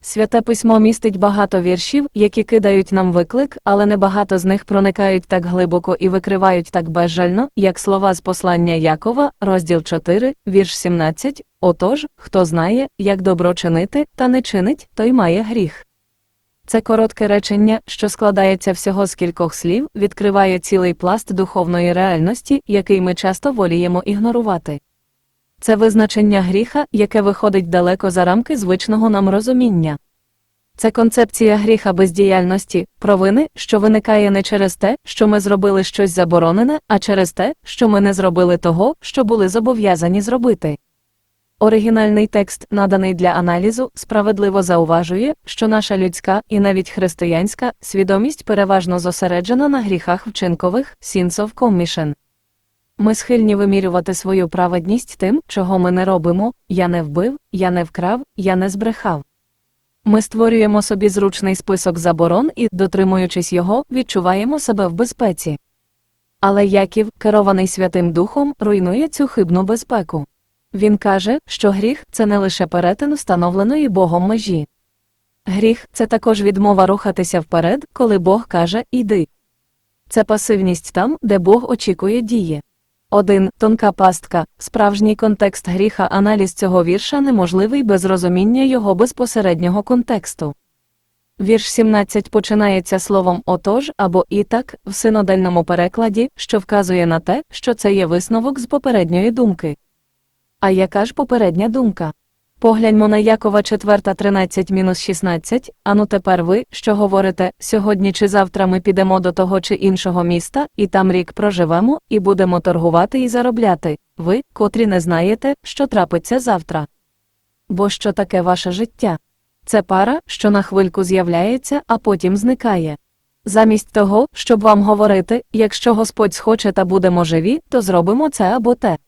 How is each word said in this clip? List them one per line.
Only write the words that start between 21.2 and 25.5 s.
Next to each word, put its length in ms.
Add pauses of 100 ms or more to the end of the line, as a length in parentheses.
духовної 600
реальності, 720
який 340
ми 120
часто 380
воліємо 540
ігнорувати. 720 (840)